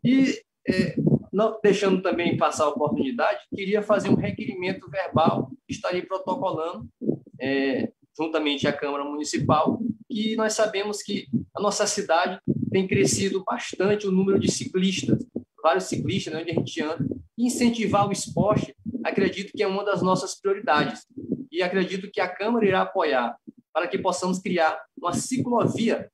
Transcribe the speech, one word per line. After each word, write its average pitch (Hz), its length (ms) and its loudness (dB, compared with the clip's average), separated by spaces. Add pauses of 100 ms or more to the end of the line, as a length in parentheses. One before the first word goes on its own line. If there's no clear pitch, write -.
E, 262 380 4 (280)
é, 185 280 0 (360)
não, 214 300 0
deixando 190 380 4
também 170 360 0
passar 156 280 2
a 147 40 4
oportunidade, 147 720 0 (140)
queria 202 280 0
fazer 202 260 2
um - 60 6
requerimento 196 720 -4
verbal, - 640 0 (180)
estarei 180 340 -4
protocolando, 185 840 -4 (520)
é, 135 520 -2 (240)
juntamente 151 520 -2
à 143 40 0
Câmara 143 320 -6
Municipal, 147 760 0 (280)
que 220 280 -2
nós 214 180 0
sabemos 208 480 -2
que 202 240 -6 (280)
a - 60 -6
nossa 208 260 0
cidade 185 540 0 (300)
tem 190 160 2
crescido 190 580 2
bastante 208 640 -2
o 190 60 0
número 190 260 4
de - 120 2
ciclistas, - 760 0 (360)
vários 185 220 2
ciclistas, 165 480 -4
né, 156 80 -4
onde 170 100 -6
a 165 40 -2
gente - 280 -2
anda. 156 220 -4 (320)
Incentivar 226 720 2
o 202 40 -2
esporte, - 640 0 (300)
acredito 196 480 0
que - 100 -2
é 196 40 2
uma 196 180 -2
das 190 180 0
nossas 185 360 0
prioridades. 392 640 0 (480)
E 170 120 -2
acredito 185 480 -2
que - 100 -4
a 180 80 2
Câmara 220 380 0
irá 190 160 4
apoiar 135 540 0 (360)
para 170 160 0
que 190 100 -2
possamos 185 400 0
criar 170 420 0 (160)
uma 175 160 -2
ciclovia 233 1000 0